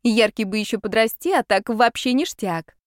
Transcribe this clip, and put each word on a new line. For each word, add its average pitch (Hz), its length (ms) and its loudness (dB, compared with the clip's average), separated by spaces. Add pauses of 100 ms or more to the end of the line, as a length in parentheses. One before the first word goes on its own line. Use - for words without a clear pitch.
«Яркий 220 420 2
бы 196 140 -4
еще 214 220 -4
подрасти, 220 520 0
а 311 100 2
так - 260 0
вообще 233 440 0
ништяк». 196 640 -4 (100)